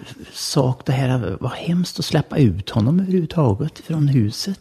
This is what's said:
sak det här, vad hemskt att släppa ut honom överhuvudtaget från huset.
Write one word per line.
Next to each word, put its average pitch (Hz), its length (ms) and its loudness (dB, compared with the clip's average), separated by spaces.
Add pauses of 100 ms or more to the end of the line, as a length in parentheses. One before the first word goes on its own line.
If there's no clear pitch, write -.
(340)
sak 131 520 0
det 151 60 -2
här, 127 480 0
vad 127 120 -4
hemskt 175 480 -4
att 160 60 -4
släppa - 320 0
ut 98 320 2
honom 127 300 2
överhuvudtaget 160 800 0
från 156 280 0
huset. 135 540 0